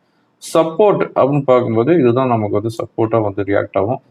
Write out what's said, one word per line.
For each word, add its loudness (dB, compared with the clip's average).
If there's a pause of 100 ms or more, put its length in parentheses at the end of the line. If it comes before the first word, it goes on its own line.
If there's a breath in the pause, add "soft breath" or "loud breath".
(420)
சப்போர்ட் 0 (120)
அப்படின்னு 2
பார்க்கும்போது 2
இதுதான் 2
நமக்கு -2
வந்து -4
சப்போர்ட்டா -2
வந்து -4
ரியாக்ட் -2
ஆகும். -2 (100)